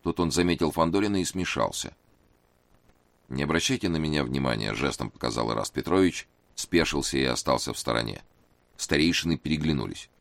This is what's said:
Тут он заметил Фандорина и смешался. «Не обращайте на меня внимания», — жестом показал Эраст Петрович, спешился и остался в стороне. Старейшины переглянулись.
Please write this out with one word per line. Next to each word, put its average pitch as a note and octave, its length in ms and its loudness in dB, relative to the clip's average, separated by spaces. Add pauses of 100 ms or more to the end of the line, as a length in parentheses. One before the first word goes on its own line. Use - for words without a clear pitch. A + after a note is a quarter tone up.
Тут E2+ 160 -2
он E2+ 100 2
заметил E2+ 400 2
Фандорина G2 460 2
и F#2 80 0
смешался. - 720 -4 (1300)
«Не C2 120 -2
обращайте E2 460 0
на E2+ 80 2
меня D2+ 260 0
внимания», — B1 520 -2
жестом B1+ 360 -2
показал A#1 400 -2
Эраст G#1+ 220 -4
Петрович, - 560 2 (260)
спешился D#2 640 0
и C2 80 2
остался B1 480 0
в - 60 -8
стороне. A1+ 440 -2 (540)
Старейшины E2 640 2
переглянулись. D2 720 -2 (100)